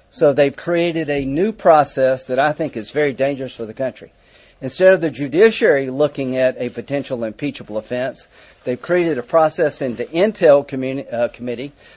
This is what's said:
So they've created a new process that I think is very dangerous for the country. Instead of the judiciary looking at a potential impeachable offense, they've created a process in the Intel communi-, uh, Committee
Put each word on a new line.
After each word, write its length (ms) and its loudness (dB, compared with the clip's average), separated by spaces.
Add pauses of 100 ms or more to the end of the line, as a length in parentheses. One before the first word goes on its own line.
(100)
So 240 2
they've 200 2
created 540 -2
a 160 -2
new 280 -2
process 720 2
that 120 -2
I 140 2
think 240 -6
is 140 -8
very 240 -2
dangerous 420 -4
for 80 -10
the 80 -10
country. 400 -8 (480)
Instead 320 4
of 80 2
the 80 0
judiciary 800 2
looking 480 -2
at 220 2
a 100 -4
potential 560 -6
impeachable 540 -8
offense, 500 -6 (360)
they've 180 -4
created 340 0
a 60 -4
process 580 0
in 160 -4
the 80 -6
Intel 640 2
communi-, 420 -6
uh, 180 -2
Committee 440 -10 (240)